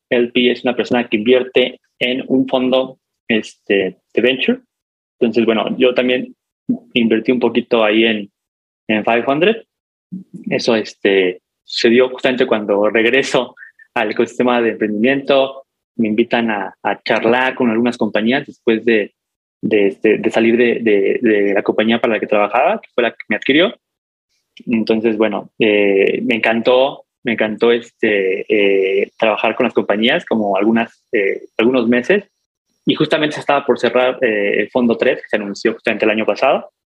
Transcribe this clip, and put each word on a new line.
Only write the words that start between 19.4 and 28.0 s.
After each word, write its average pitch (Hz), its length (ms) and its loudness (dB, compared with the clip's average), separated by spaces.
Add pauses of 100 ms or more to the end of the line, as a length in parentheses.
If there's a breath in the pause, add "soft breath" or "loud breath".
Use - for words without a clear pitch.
de, 104 260 2
este, 104 320 0
de 107 100 -2
salir 117 280 2
de, 117 220 2
de, 104 420 2
de 101 340 2
la 101 80 0
compañía 110 360 0
para 120 140 0
la 104 60 -2
que 104 80 -6
trabajaba, 117 520 0
que - 140 -18
fue - 80 0
la 117 100 0
que - 160 -20
me 107 80 -2
adquirió. 151 400 0 (920)
Entonces, 113 500 0
bueno, 104 420 -2
eh, 101 680 2
me 120 120 0
encantó, 120 680 0 (180)
me 123 80 -4
encantó, 110 400 0
este, 104 800 -2